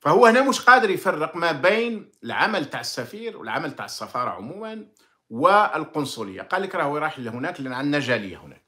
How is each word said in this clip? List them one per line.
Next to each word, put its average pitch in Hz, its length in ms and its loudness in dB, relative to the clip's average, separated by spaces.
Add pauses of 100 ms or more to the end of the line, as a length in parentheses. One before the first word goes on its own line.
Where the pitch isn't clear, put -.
فهو 190 260 6
هنا 233 220 8
مش - 120 0
قادر 240 300 6
يفرق 160 460 -2
ما 170 160 0
بين 208 600 0 (120)
العمل 160 460 -2
تاع 123 100 -8
السفير 202 560 -10
والعمل 127 400 -6
تاع 107 80 -10
السفارة 113 460 -6
عمومًا 185 580 -12 (420)
والقنصلية. 143 1120 0
قال 185 200 -4
لك: 190 120 -6
"راهو 147 220 -2
راح 151 220 -4
لهناك 123 420 -8
لأن 131 120 -8
عندنا 143 280 -2
جالية 110 360 -4
هناك." - 320 -20